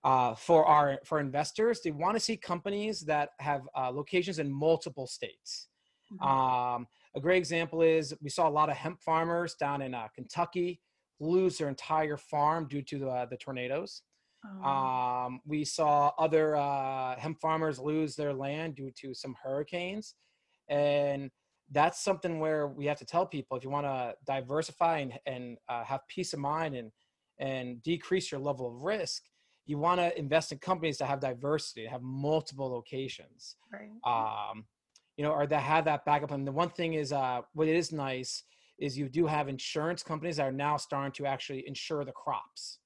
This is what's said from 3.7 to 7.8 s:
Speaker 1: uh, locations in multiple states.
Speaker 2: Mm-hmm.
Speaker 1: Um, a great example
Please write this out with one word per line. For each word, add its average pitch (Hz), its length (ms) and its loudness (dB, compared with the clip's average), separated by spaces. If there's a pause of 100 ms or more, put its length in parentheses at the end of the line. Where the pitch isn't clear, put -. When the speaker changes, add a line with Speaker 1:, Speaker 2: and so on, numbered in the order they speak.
Speaker 1:
uh, 131 140 0
locations 160 480 -2
in 143 140 -2
multiple 147 560 2
states. - 600 -12 (460)
Speaker 2:
Mm-hmm. 185 100 -8
Speaker 1:
Um, 127 640 2 (280)
a 147 40 -4
great 175 180 4
example 165 440 0